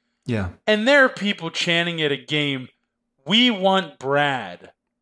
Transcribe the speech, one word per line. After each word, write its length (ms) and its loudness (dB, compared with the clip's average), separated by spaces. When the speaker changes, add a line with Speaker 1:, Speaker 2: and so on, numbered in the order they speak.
Speaker 1:
Yeah. 220 -2
Speaker 2:
And 220 0
there 160 6
are 40 4
people 420 -6
chanting 520 -2
at 100 0
a 40 -2
game, 520 -4
"We 240 4
want 480 0
Brad," 720 -2